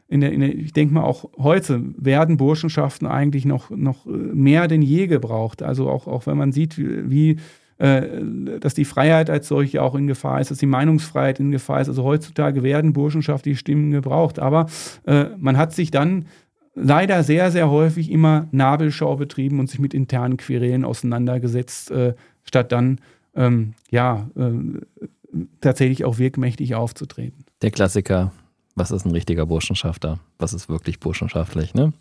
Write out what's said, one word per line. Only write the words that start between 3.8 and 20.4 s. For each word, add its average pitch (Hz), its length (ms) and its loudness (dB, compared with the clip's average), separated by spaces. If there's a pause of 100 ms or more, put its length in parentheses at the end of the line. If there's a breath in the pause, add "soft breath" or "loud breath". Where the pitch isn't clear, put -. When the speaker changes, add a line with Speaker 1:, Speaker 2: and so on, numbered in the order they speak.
Speaker 1:
äh, - 40 -12
mehr 151 580 4
denn 160 140 4
je 156 240 2
gebraucht. 113 560 -2
Also 131 260 -2
auch, 131 180 -4
auch 127 200 -6
wenn 147 100 -2
man 139 160 2
sieht, 156 240 0
wie, 127 340 -4
wie, 151 260 4 (420 loud breath)
äh, 131 840 0
dass 135 140 -2
die 151 100 2
Freiheit 160 460 4
als 147 180 -2
solche 139 340 0
auch 131 120 0
in 143 120 0
Gefahr 135 340 -2
ist, 139 100 -2
dass 139 80 -8
die 143 80 0
Meinungsfreiheit 139 720 2
in 139 100 0
Gefahr 139 300 -2
ist. 139 80 0
Also 127 160 -2
heutzutage 143 580 -2
werden 151 300 2
burschenschaftliche 147 640 -2
Stimmen 147 360 0
gebraucht. 143 460 0
Aber, 156 280 2 (400 loud breath)
äh, 143 200 4 (120)
man 135 180 2
hat 160 160 2
sich 170 180 -2
dann 160 360 0 (480 loud breath)
leider 175 480 2
sehr, 165 280 2
sehr 165 200 2
häufig 160 400 2
immer 156 420 4
Nabelschau 143 640 2
betrieben 139 440 -4
und 123 100 -2
sich 135 100 -8
mit 139 140 -2
internen 127 420 -2
Querelen 127 480 -2